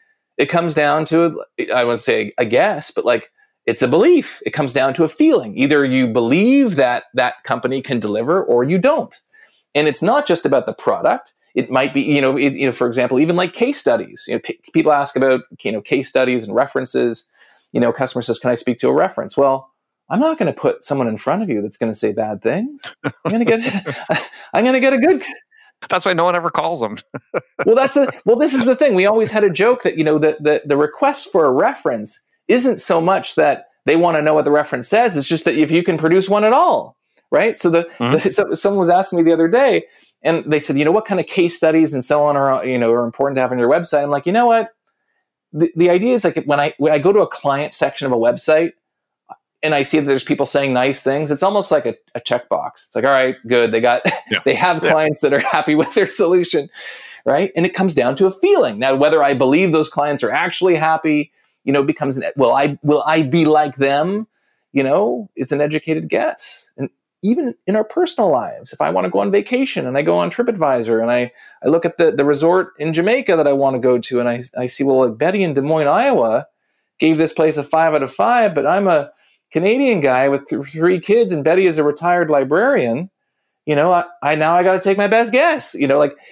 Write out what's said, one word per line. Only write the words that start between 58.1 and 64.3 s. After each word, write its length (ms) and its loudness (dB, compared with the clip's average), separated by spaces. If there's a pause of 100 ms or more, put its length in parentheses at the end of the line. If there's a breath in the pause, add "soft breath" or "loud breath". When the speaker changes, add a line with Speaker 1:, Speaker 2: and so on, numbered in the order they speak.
Speaker 1:
to 80 2
a 60 2
feeling. 480 2
Now, 160 0
whether 280 4
I 120 2
believe 360 2
those 180 0
clients 340 -2
are 80 -2
actually 440 0
happy, 560 -2 (320)
you 80 -2
know, 120 2
becomes 340 -4
an, 60 -6 (120)
will 180 2
I, 280 0
will 240 2
I 180 2
be 220 0
like 300 2
them? 520 -2 (460)